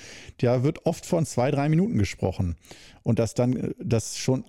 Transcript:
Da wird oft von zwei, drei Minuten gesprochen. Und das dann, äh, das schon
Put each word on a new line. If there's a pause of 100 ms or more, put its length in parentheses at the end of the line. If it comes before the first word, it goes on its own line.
(380)
Da
wird
oft
von
zwei,
drei
Minuten
gesprochen. (480)
Und
das
dann,
äh,
das
schon